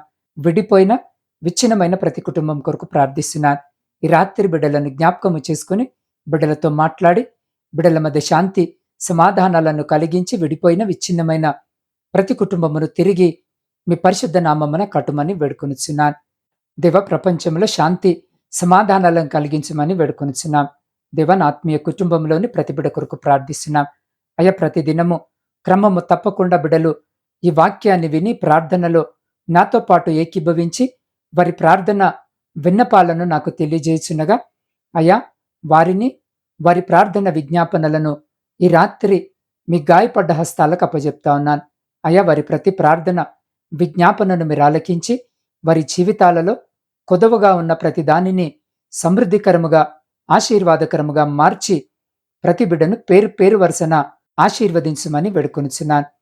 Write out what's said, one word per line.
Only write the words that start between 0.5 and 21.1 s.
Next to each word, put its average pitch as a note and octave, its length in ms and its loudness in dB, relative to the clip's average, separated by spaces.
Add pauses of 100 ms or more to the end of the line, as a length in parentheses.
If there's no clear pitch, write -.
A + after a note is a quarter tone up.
విచ్ఛిన్నమైన F#3 520 0
ప్రతి E3 260 -4
కుటుంబం D3+ 400 -6
కొరకు - 260 -8
ప్రార్థిస్తున్నాను. C#3+ 760 -2 (420)
ఈ D#3+ 60 -2
రాత్రి F#3+ 400 2
బిడ్డలను D3 420 -2
జ్ఞాపకము D#3+ 480 -2
చేసుకుని F3+ 460 -4 (420)
బిడ్డలతో D3+ 440 0
మాట్లాడి E3 520 2 (520)
బిడ్డల D#3+ 240 2
మధ్య D3+ 220 -2
శాంతి F3+ 440 0 (360)
సమాధానాలను E3 800 2
కలిగించి D#3+ 540 -2
విడిపోయిన, E3+ 480 0
విచ్ఛిన్నమైన D#3+ 640 -2 (680)
ప్రతి G3 200 0
కుటుంబమును D#3+ 540 -2 (100)
తిరిగి F3+ 300 2 (580)
మీ F3 100 0
పరిశుద్ధ F#3 420 -2
నామమున D3+ 460 -2
కట్టుమని D3 500 -4
వేడుకొనుచున్నాను. D3 840 -4 (640)
దేవ, D#3+ 220 2
ప్రపంచంలో F3 640 -2
శాంతి F3+ 440 0 (420)
సమాధానాలను F3+ 760 2
కలిగించమని D3 640 -4
వేడుకొనుచున్నాం. D3 720 -4 (460)